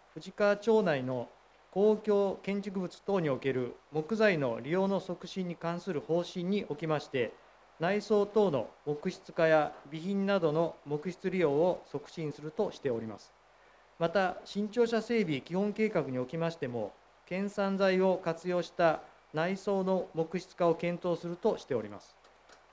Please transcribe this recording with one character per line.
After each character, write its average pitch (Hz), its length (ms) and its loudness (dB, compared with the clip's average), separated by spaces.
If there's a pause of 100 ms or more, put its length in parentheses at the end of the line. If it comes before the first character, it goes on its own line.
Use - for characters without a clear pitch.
(140)
富 160 80 -14
士 196 120 -16
川 202 240 2
町 220 260 4
内 151 180 2
の 127 280 -4 (420)
公 214 240 4
共 202 480 2
建 196 180 -2
築 196 200 -6
物 175 220 -8
等 196 180 2
に 156 80 2
お 131 80 0
け 135 160 -2
る 123 240 -2 (160)
木 156 240 -2
材 208 200 6
の 120 220 0
利 127 120 -6
用 190 180 2
の 196 100 2
促 - 280 -8
進 185 200 -6
に 170 80 -6
関 170 240 -4
す 185 140 -6
る 147 80 -2
方 170 220 0
針 175 200 -6
に 190 240 0
お 220 80 -4
き 165 120 -6
ま 156 120 0
し - 80 -8
て、 113 240 0 (480)
内 196 220 0
装 202 240 2
等 202 260 2
の 123 160 0 (180)
木 147 240 -2
質 - 220 -12
化 165 160 2
や 156 240 4 (140)
備 151 160 -10
品 196 240 -2
な 196 160 2
ど 160 100 2
の 160 240 0 (100)
木 147 240 -4
質 180 200 -6
利 180 100 -2
用 160 120 4
を 160 340 2
促 - 260 -10
進 151 220 -8
す - 80 -14
る 151 100 -10
と 202 200 -2
し - 80 -18
て 135 120 -2
お 117 80 -2
り 113 80 -6
ま 107 100 -10
す。 - 160 -20 (640)
ま 170 120 0
た、 185 340 2
新 208 240 -4
庁 226 200 2
舎 226 140 0
整 226 200 0
備 156 180 0
基 165 160 -8
本 208 160 0
計 214 160 0
画 208 140 0
に 131 180 -4
お 127 60 -2
き 165 120 -8
ま 165 140 -2
し 160 60 -14
て 135 100 -6
も、 117 240 -6 (340)
県 196 240 -4
産 196 280 -2
材 185 240 4
を 185 200 4
活 170 280 -4
用 180 120 0
し - 120 -8
た 165 260 4 (340)
内 175 240 0
装 196 260 0
の 185 300 0
木 165 260 -2
質 - 160 -12
化 175 140 4
を 165 60 4
検 175 300 -4
討 170 140 0
す 175 80 -8
る 170 80 -4
と 208 220 0
し - 80 -14
て - 80 -4
お 113 80 0
り 107 80 -10
ま 101 100 -14
す。 - 160 -20 (580)